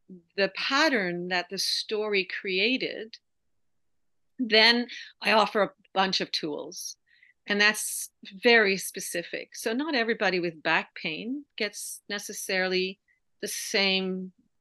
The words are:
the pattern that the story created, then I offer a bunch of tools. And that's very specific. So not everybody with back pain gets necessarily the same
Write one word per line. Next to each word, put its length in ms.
the 180
pattern 760
that 220
the 80
story 640
created, 920
then 480
I 120
offer 300
a 100
bunch 260
of 100
tools. 640
And 140
that's 500
very 340
specific. 800
So 160
not 220
everybody 460
with 220
back 320
pain 500
gets 520
necessarily 920
the 80
same 840